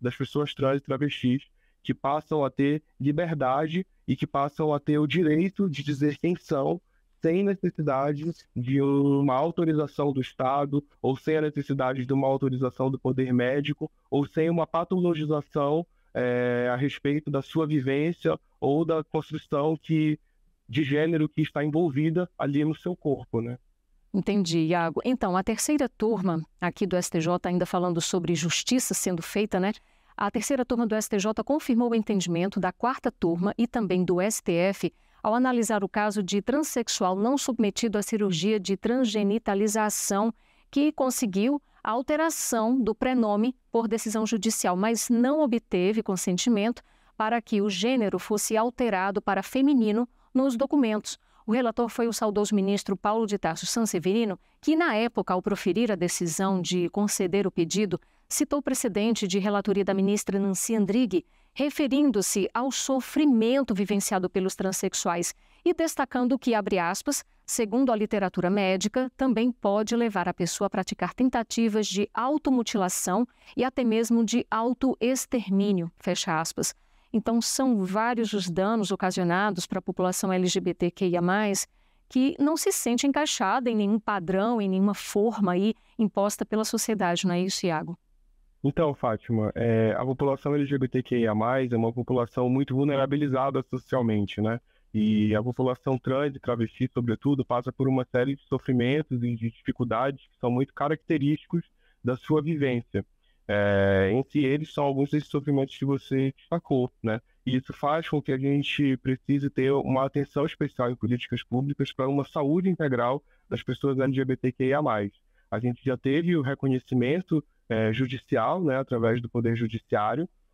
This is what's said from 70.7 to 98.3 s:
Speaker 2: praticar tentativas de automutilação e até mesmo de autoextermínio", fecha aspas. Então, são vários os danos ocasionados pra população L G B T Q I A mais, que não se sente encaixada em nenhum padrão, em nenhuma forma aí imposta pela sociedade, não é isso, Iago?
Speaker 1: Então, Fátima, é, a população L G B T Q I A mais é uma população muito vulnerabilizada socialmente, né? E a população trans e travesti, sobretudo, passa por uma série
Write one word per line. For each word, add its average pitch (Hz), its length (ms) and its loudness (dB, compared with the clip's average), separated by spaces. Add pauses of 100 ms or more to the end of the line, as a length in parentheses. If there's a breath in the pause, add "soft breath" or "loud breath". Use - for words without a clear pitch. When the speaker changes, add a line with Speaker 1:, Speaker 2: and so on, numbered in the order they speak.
Speaker 2:
praticar 185 420 -4
tentativas 226 720 0
de 196 280 -2
automutilação 233 1120 0 (260 loud breath)
e 240 100 0
até 262 200 -2
mesmo 233 400 2
de 226 260 0
autoextermínio", 220 1500 0
fecha 175 420 -2
aspas. - 340 -4 (380)
Então, 226 300 0
são 240 420 0
vários 220 480 -2
os 185 160 -2
danos 196 420 0
ocasionados 185 760 0
pra 185 160 -4
população 185 500 -2
L 185 140 2
G 180 120 0
B 180 140 -2
T 175 180 0
Q 185 180 -2
I 175 100 2
A - 20 2
mais, 196 480 0 (400)
que 262 320 2
não 302 160 2
se 392 160 0
sente 240 340 0
encaixada 254 640 0
em 226 80 0
nenhum 208 220 2
padrão, 202 600 0
em 196 120 0
nenhuma 190 240 2
forma 202 580 0
aí 196 220 2 (240 soft breath)
imposta 208 480 0
pela 214 180 -2
sociedade, 190 640 -2
não 180 80 0
é 180 80 0
isso, 190 240 -4
Iago? 165 320 -4 (640)
Speaker 1:
Então, 143 300 2
Fátima, 110 640 -2
é, 113 420 2
a 127 60 -2
população 135 500 0
L 143 100 2
G 139 140 -2
B 127 100 0
T 127 140 0
Q 123 160 0
I 113 80 2
A 107 80 2
mais 123 360 0
é 120 60 0
uma 113 160 2
população 123 560 -2
muito 131 260 0
vulnerabilizada 135 920 0
socialmente, 113 720 0
né? 110 180 0 (360)
E 107 400 2
a 107 80 0
população 127 560 -2
trans 139 360 -2
e 139 40 -16
travesti, 120 560 -2
sobretudo, 123 500 0
passa 123 280 -4
por 135 160 -2
uma 131 220 0
série 131 260 0